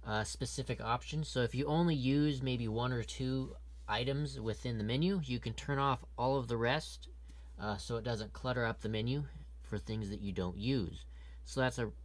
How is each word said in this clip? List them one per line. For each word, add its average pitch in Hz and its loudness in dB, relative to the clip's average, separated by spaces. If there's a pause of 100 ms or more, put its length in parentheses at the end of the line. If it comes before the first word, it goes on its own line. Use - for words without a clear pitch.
uh, 107 0
specific - -2
options. 123 0
So 139 0
if 117 2
you 135 2
only 160 4
use 139 4
maybe 123 2
one 120 2
or 117 0
two 131 -2 (300)
items 135 0
within 110 -2
the 104 2
menu, 165 4
you 127 0
can 113 -2
turn 139 0
off 139 2 (100)
all 131 4
of 120 0
the 120 2
rest, 123 2 (520)
uh, 104 0
so 117 -2
it 113 -2
doesn't 110 -2
clutter 123 0
up 113 0
the 107 -2
menu 120 2 (380)
for - -4
things 107 -2
that 101 -4
you 98 -2
don't 90 0
use. 110 0 (400)
So - -2
that's 127 4
a 113 0 (140)